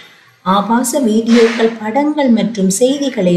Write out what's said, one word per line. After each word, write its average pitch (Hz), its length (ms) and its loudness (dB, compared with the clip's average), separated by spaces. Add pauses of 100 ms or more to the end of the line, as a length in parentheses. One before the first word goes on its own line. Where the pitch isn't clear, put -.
(440)
ஆபாச 220 560 -2
வீடியோக்கள், 226 760 2
படங்கள் 285 540 -2
மற்றும் 190 400 0
செய்திகளை 247 680 0